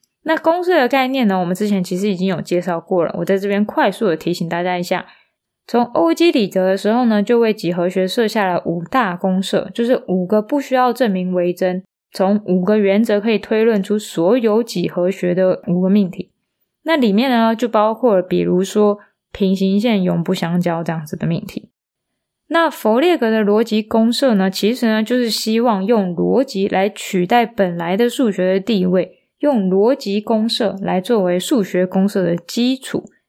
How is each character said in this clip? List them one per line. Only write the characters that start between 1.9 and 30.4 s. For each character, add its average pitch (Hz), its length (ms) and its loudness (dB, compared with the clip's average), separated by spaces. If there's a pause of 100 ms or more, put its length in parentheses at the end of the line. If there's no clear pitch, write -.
实 202 120 -2
已 190 60 0
经 185 140 -2
有 175 100 -2
介 175 220 -2
绍 180 180 -2
过 175 240 0
了， - 160 -2
我 175 60 -4
在 196 120 2
这 190 80 -6
边 202 200 0
快 302 260 0
速 - 160 -2
的 165 80 2
提 170 180 -4
醒 175 140 -6
大 175 160 -4
家 180 140 -2
一 180 60 -4
下。 180 220 -4 (600)
从 240 160 0
欧 330 300 0
几 330 180 2
里 226 160 2
得 185 180 0
的 190 120 2
时 202 160 0
候 247 100 2
呢， 220 180 2
就 233 180 2
为 220 140 2
几 175 200 -4
何 180 160 -2
学 185 180 0
设 220 180 -2
下 214 220 0
了 175 180 0
五 170 200 -4
大 202 320 -2
公 190 260 0
设， - 300 -2
就 233 100 -2
是 233 240 0
五 180 180 -2
个 214 160 0
不 277 200 -2
需 262 140 -4
要 254 180 2
证 233 180 0
明 185 220 -2
为 180 200 0
真， 185 300 -2 (300)
从 202 320 0
五 185 180 0
个 208 140 2
原 202 260 2
则 214 160 0
可 214 120 0
以 214 60 2
推 220 280 -2
论 214 180 2
出 208 160 -2
所 196 380 0
有 226 260 2
几 175 240 -4
何 180 240 -2
学 180 240 -2
的 185 320 0
五 180 140 0
个 185 80 2
命 202 200 4
题。 - 220 -14 (520)
那 320 120 0
里 247 160 2
面 233 180 2
呢， 226 240 2
就 226 140 -2
包 220 260 2
括 220 220 2
了 185 60 2
比 180 180 -2
如 180 240 2
说 208 360 0 (340)
平 190 200 0
行 190 240 2
线 208 260 2
永 175 200 0
不 185 100 0
相 175 280 -2
交 170 200 -2
这 165 120 -4
样 160 120 -8
子 156 120 -8
的 - 100 -4
命 165 180 -2
题。 - 240 -12 (760)
那 330 220 2
佛 233 320 0
列 339 160 4
格 226 120 0
的 220 140 2
逻 208 180 2
辑 220 220 0
公 226 280 2
设 240 240 2
呢， 190 140 2
其 202 240 0
实 254 120 -2
呢， 220 180 2
就 247 140 0
是 240 120 0
希 220 300 -2
望 226 260 0
用 196 300 2
逻 180 260 2
辑 196 280 -2
来 190 180 2
取 190 380 -4
代 233 200 2
本 196 300 -2
来 170 220 -2
的 240 120 2
数 233 220 0
学 185 220 0
的 196 60 0
地 190 260 0
位， 180 340 -2 (200)
用 226 300 2
逻 202 260 2
辑 208 240 -4
公 220 280 0